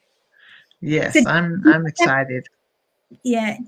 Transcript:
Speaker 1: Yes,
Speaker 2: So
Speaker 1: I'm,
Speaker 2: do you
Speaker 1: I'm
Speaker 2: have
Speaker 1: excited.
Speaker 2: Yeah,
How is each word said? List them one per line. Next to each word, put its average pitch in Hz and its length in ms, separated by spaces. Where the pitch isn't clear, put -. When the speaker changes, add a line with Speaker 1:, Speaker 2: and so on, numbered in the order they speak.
Speaker 1:
Yes, - 420
Speaker 2:
So - 80
Speaker 1:
I'm, 170 320
Speaker 2:
do 151 80
you 156 60
Speaker 1:
I'm 160 60
Speaker 2:
have 160 80
Speaker 1:
excited. 135 580
Speaker 2:
Yeah, 220 340